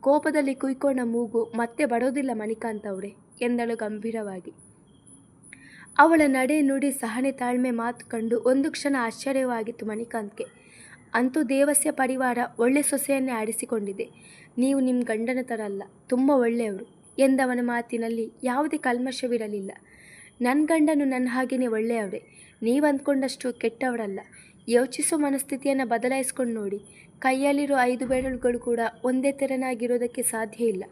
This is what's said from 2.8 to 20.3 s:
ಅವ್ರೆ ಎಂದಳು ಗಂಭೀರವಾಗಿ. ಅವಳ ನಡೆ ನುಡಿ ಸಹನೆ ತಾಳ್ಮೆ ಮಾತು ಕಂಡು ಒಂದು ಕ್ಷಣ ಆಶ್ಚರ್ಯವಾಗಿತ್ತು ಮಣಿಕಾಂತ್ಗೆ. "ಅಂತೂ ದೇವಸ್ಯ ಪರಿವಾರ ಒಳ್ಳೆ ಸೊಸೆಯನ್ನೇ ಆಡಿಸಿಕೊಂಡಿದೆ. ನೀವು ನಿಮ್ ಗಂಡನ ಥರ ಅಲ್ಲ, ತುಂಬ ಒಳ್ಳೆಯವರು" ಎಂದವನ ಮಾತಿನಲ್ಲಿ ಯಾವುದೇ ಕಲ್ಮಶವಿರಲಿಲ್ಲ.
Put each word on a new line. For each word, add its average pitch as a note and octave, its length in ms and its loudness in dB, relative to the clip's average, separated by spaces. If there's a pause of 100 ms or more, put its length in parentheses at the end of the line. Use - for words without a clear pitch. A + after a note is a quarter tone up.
ಅವ್ರೆ G3 260 -8 (280)
ಎಂದಳು A#3+ 340 0
ಗಂಭೀರವಾಗಿ. G#3+ 760 -8 (1500)
ಅವಳ D#4+ 280 8
ನಡೆ C4+ 360 2
ನುಡಿ C4+ 300 2
ಸಹನೆ B3+ 400 -2
ತಾಳ್ಮೆ B3+ 400 -2
ಮಾತು A#3+ 340 -4
ಕಂಡು A3+ 360 -2
ಒಂದು C4+ 300 2
ಕ್ಷಣ C#4 280 -2
ಆಶ್ಚರ್ಯವಾಗಿತ್ತು A#3 840 -4
ಮಣಿಕಾಂತ್ಗೆ. A3 600 -8 (680)
"ಅಂತೂ B3+ 300 2
ದೇವಸ್ಯ C#4+ 480 2
ಪರಿವಾರ B3+ 460 0 (220)
ಒಳ್ಳೆ C4 220 4
ಸೊಸೆಯನ್ನೇ C4+ 500 0
ಆಡಿಸಿಕೊಂಡಿದೆ. A3 760 -4 (480)
ನೀವು C4+ 220 2
ನಿಮ್ B3+ 240 2
ಗಂಡನ A#3 380 -2
ಥರ A#3+ 220 -6
ಅಲ್ಲ, G3 200 -6 (240)
ತುಂಬ C4 240 4
ಒಳ್ಳೆಯವರು" A#3 760 0 (140)
ಎಂದವನ C4 420 4
ಮಾತಿನಲ್ಲಿ A#3 680 -4 (120)
ಯಾವುದೇ C#4 340 0
ಕಲ್ಮಶವಿರಲಿಲ್ಲ. A#3+ 960 -2 (680)